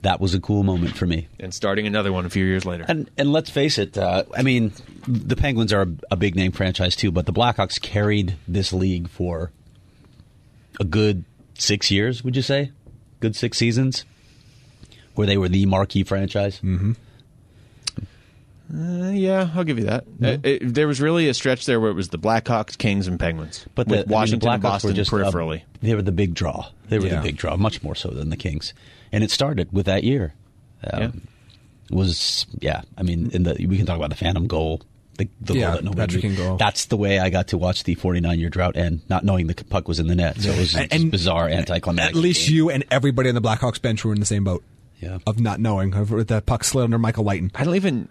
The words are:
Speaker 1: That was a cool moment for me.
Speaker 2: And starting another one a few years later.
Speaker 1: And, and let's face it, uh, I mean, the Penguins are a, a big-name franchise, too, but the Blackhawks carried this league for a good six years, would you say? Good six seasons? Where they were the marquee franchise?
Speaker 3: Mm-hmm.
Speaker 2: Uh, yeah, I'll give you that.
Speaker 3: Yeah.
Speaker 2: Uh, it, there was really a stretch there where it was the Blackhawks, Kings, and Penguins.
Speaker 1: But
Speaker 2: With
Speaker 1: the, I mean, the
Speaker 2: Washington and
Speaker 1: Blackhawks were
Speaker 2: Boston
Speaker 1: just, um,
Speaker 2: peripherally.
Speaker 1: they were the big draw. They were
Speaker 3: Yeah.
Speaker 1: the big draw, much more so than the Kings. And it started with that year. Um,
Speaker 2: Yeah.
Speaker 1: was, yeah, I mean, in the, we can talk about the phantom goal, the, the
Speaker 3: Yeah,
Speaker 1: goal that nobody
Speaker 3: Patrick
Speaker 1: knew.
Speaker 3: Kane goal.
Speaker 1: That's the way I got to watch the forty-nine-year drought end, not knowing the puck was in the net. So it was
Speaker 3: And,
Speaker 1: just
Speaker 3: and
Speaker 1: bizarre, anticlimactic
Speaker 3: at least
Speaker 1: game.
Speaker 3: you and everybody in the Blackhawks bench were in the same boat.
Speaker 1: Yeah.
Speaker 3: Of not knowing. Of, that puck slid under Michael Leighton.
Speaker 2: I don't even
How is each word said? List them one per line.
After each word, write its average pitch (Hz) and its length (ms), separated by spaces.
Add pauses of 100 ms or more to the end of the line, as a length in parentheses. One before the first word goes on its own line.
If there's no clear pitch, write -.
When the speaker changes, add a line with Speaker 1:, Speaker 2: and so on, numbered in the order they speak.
Speaker 1:
That 92 180
was 92 140
a 95 60
cool 101 220
moment 92 340
for 92 100
me. 82 220 (120)
Speaker 2:
And 92 140
starting 104 320
another 101 260
one 90 140
a 87 40
few 95 140
years 92 200
later. 87 220
Speaker 1:
And, 151 300
and 143 160
let's 160 180
face 147 280
it, 101 180
uh, 92 280 (120)
I 123 60
mean, 123 300 (360)
the 120 280
Penguins 113 360
are 101 100
a, 95 60 (240)
a 98 40
big-name 92 360
franchise, 92 420
too, 104 160
but 85 160
the 90 60
Blackhawks 107 480
carried 104 560 (100)
this 90 280
league 92 340
for 87 420 (1300)
a - 60
good 101 400 (340)
six - 320
years, 117 320
would 127 140
you 135 60
say? 139 280 (500)
Good 110 140
six - 220
seasons? 120 480 (1080)
Where 104 120
they 98 120
were 92 100
the 98 180
marquee 95 380
franchise? 98 580
Speaker 3:
Mm-hmm. 95 300 (1800)
Speaker 2:
Uh, 175 400
yeah, 190 420
I'll 180 100
give 147 140
you 107 80
that. 110 180 (160)
Speaker 3:
Yeah. 127 120
Speaker 2:
Uh, 147 100
it, 127 320
there 151 140
was 135 120
really 160 280
a 131 60
stretch 127 320
there 120 140
where 110 100
it 98 40
was 90 160
the 82 80
Blackhawks, 110 580
Kings, 98 320
and 90 100
Penguins. 80 460 (100)
Speaker 1:
But 123 120
Speaker 2:
With - 20
Speaker 1:
the, 107 60
I 107 60
mean, 101 80
the 104 60
Speaker 2:
Washington 110 360
and 117 120
Speaker 1:
Blackhawks - 20
were 101 60 (200)
Speaker 2:
Boston 98 60
Speaker 1:
just, 101 160
um, 104 80
Speaker 2:
peripherally. 85 420 (200)
Speaker 1:
they 113 120
were 104 80
the 95 100
big 87 220
draw. - 320 (220)
They 110 100
were 95 80
Speaker 3:
Yeah. 90 100
Speaker 1:
the 73 60
big 73 160
draw, 78 180
much 98 260
more 73 120
so - 160
than 71 200
the 80 60
Kings. - 380 (380)
And 107 100
it 107 80
started 117 420
with 95 140
that 95 160
year. 113 320 (580)
Um, - 80
Speaker 2:
Yeah. 113 100 (840)
Speaker 1:
was, 90 480 (160)
yeah, - 220 (160)
I 92 60
mean, 87 280
in 87 120
the, 85 100 (140)
we 95 80
can 104 100
talk 87 100
about 76 140
the 76 60
phantom 85 320
goal, 80 340 (340)
the, - 120 (120)
the 110 140
Speaker 3:
Yeah, 120 120
Speaker 1:
goal 85 100
that - 80
nobody 95 160
Speaker 3:
Patrick 92 240
Speaker 1:
knew. 104 120
Speaker 3:
Kane 92 120
goal. 92 80
Speaker 1:
That's - 300
the 120 100
way 98 240
I 92 100
got 90 180
to 92 100
watch 90 260
the 85 100
forty-nine-year 85 560
drought 90 260
end, 82 320
not 92 160
knowing 92 220
the 82 80
puck - 320
was 82 140
in 80 80
the 87 80
net. 85 240
So 101 100
it 98 80
was 90 160
Speaker 3:
And, 135 160
Speaker 1:
just 160 120
Speaker 3:
and 160 100
Speaker 1:
bizarre, 85 360
anticlimactic 87 680
Speaker 3:
at 165 40
least 170 280
Speaker 1:
game. 156 80
Speaker 3:
you 160 140
and 139 200
everybody 127 380
in 120 80
the 120 40
Blackhawks 110 400
bench 110 240
were 110 80
in 104 60
the 104 80
same 104 160
boat. 92 220 (340)
Speaker 1:
Yeah. 90 260
Speaker 3:
Of 107 140
not 110 220
knowing. 98 340
Of, 107 320
that 107 200
puck 123 180
slid 131 200
under 117 140
Michael 113 260
Leighton. 98 300
Speaker 2:
I - 80
don't 170 140
even 175 340